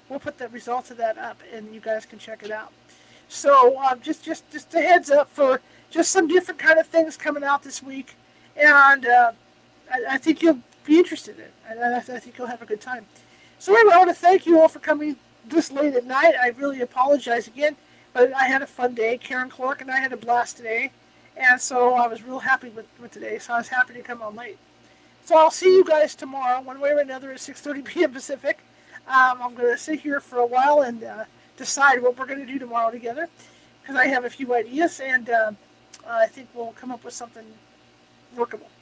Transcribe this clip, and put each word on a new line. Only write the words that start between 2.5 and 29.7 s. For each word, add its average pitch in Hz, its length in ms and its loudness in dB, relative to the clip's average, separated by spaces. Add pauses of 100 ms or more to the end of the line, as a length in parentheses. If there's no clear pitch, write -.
out. 214 220 -12 (560)
So, 269 540 4
um, 262 200 0
just, 302 200 -8
just, - 280 -12
just - 240 -12
a 330 80 0
heads 349 280 2
up 285 200 2
for 262 320 0 (280)
just 320 200 -2
some 370 180 0
different 359 320 0
kind 320 180 4
of 330 80 2
things 320 300 0
coming 294 260 -8
out 277 200 -2
this - 200 -14
week, 269 320 -16 (420)
and, 277 500 6
uh, 240 260 4 (580)
I, 254 200 -6
I 269 80 -4
think 311 240 -2
you'll 320 180 4 (240)
be 302 140 4
interested 330 380 -2
in 214 80 -20
it, - 80 -20 (160)
and 226 120 -12
I, 240 160 -2
I 240 40 -4
think 247 360 -16
you'll 247 100 -12
have 247 140 -12
a 233 60 -20
good 214 140 -8
time. 247 260 -14 (520)
So 381 160 0
anyway, 427 200 8
I 349 40 10
wanna 359 140 6
thank 359 320 2
you 330 160 6
all 320 80 8
for 294 120 -16
coming 302 360 -4 (300)
this 294 240 -2
late 277 240 -2
at 247 100 -2
night. 277 340 4
I 247 100 0
really 269 340 -6
apologize 254 640 -2
again, 294 300 -4 (360)
but 262 220 2
I 262 100 0
had 262 160 0
a 277 60 -10
fun 247 280 -4
day. 233 220 -2
Karen 254 320 -10
Clark 262 320 -8
and 269 100 -14
I 262 80 -2
had 262 140 -6
a 247 40 -12
blast 233 420 -4
today, 240 340 -8 (440)
and 254 240 2
so 247 340 2
I 240 120 2
was 226 160 -8
real 254 180 -12
happy 254 300 -2
with, 220 160 -20 (140)
with 233 120 -20
today, 214 260 -12
so 240 160 -10
I 233 40 -2
was 233 100 -8
happy 254 260 -2
to 240 80 -18
come 240 200 -16
on 214 120 -14
late. 233 240 -18 (640)
So 330 120 2
I'll 320 140 6
see 370 240 4
you 370 100 8
guys 302 300 0
tomorrow, 262 460 -4
one 262 200 -16
way 285 100 0
or 294 80 0
another, 269 340 -6
at 262 80 -16
six - 200 -16
thirty 285 220 -10
P 339 220 -4
M 269 80 -2
Pacific. 277 480 -8 (460)
Um, 254 360 2
I'm 247 120 -10
gonna 240 240 -2